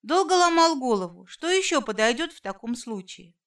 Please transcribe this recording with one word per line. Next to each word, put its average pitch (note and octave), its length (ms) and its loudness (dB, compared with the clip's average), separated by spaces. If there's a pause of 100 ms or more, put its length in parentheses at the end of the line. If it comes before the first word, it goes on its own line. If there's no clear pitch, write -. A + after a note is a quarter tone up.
Долго E4+ 300 0
ломал E4+ 460 4
голову, F#3 480 -4
что - 240 -10
еще F#4 320 0
подойдет A#3 500 -2
в - 80 -20
таком G3 340 -8
случае. F#3 640 -12 (120)